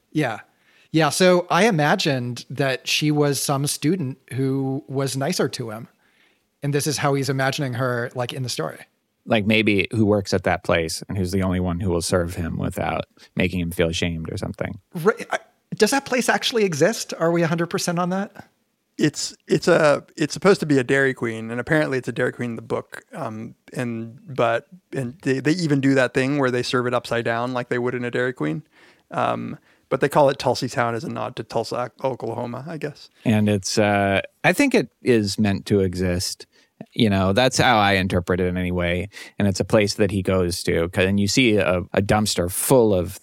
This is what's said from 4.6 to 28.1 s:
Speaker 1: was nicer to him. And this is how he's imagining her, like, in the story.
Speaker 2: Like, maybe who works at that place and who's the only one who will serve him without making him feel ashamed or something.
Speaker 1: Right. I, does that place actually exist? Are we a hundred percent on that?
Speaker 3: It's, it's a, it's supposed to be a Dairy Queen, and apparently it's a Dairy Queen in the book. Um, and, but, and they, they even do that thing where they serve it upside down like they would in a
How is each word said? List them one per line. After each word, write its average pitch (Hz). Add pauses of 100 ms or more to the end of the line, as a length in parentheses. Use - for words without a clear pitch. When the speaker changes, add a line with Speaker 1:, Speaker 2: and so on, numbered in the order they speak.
Speaker 1:
was 135
nicer 151
to 117
him. 113 (720)
And 143
this 143
is 143
how 139
he's 135
imagining 135
her, 123
like, 123
in 135
the 123
story. - (480)
Speaker 2:
Like, 110
maybe 107
who 110
works 101
at 92
that 90
place 82
and 92
who's 90
the 98
only 92
one 87
who 92
will 85
serve 87
him 90
without 85 (300)
making 92
him 85
feel 85
ashamed 82
or -
something. 95 (160)
Speaker 1:
Right. 185
I, - (360)
does 214
that 277
place 240
actually 220
exist? 185
Are 170
we 170
a 165
hundred 165
percent 180
on 175
that? 196 (480)
Speaker 3:
It's, - (140)
it's 180
a, 156 (140)
it's 151
supposed 190
to 180
be 147
a 127
Dairy 135
Queen, 113
and 120
apparently 151
it's 123
a -
Dairy 127
Queen 120
in 113
the 113
book. 117
Um, 120 (160)
and, 117
but, 120 (240)
and 127
they, 135
they 143
even 151
do 135
that 127
thing 135
where 131
they 120
serve 123
it 123
upside 120
down 120
like 123
they 123
would 123
in 123
a 120